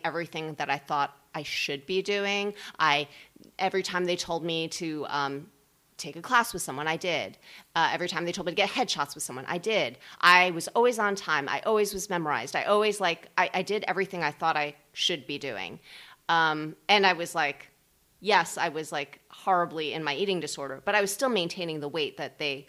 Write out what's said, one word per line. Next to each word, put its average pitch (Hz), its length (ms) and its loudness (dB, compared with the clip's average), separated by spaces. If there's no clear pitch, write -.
everything 160 500 -4
that 139 140 -4
I 143 100 0
thought 143 380 -2
I 160 80 -6
should 143 440 -6
be 185 160 0
doing. 202 520 -2
I, 147 280 4
every 190 240 2
time 180 240 -2
they 175 100 2
told 165 260 -4
me 165 260 -2
to, 156 400 -6
um, 139 420 -2
take 151 200 -10
a 170 60 -10
class 240 300 2
with 180 100 -6
someone, 147 260 -4
I 160 80 0
did. 151 420 -4
Uh, 160 180 4
every 170 160 -2
time 170 160 -4
they 170 80 -2
told 175 140 -8
me 175 60 -2
to - 40 -12
get 202 140 4
headshots 190 440 -2
with 151 80 -10
someone, 127 240 -8
I 175 120 -4
did. 170 400 0
I 180 300 8
was 165 180 -4
always 233 300 4
on 202 160 2
time. 151 340 -2
I 127 120 -2
always 208 340 2
was 185 160 -6
memorized. 151 460 -2
I 143 80 0
always, 208 360 4
like, 170 280 0
I, 185 160 4
I 185 80 0
did 202 240 -2
everything 180 380 -2
I 147 60 0
thought 160 260 0
I 147 180 -2
should 160 340 -2
be 143 120 -6
doing. 101 400 -8
Um, 156 460 2
and 196 180 6
I 185 60 8
was, 170 220 -6
like, 147 360 -2
yes, 180 380 2
I 165 120 0
was, 151 220 -8
like, 143 280 -8
horribly 170 640 0
in 160 80 -4
my 147 140 -2
eating 190 240 0
disorder, 139 440 -8
but 202 100 0
I 208 60 4
was 196 120 0
still 269 160 0
maintaining 170 520 -2
the 143 80 -4
weight 147 280 -2
that 139 220 -8
they, 143 300 -4